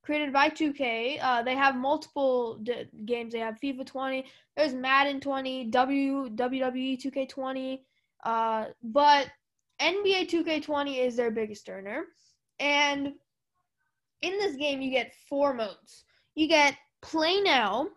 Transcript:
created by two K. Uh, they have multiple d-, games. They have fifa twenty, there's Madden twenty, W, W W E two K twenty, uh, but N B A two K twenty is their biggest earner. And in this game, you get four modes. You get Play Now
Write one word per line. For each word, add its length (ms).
created 300
by 160
two 240
K. 460
Uh, 240
they 120
have 220
multiple 840
d-, 240
games. 260
They 60
have 240
fifa 240
twenty, 400
there's 180
Madden 460
twenty, 440
W, 640
W 300
W 240
E 120
two 140
K 140
twenty, 600
uh, 420
but 460
N 240
B 140
A 100
two 180
K 160
twenty 400
is 160
their 140
biggest 380
earner. 380
And 560
in 160
this 180
game, 260
you 80
get 240
four 260
modes. 500
You 140
get 260
Play 400
Now 560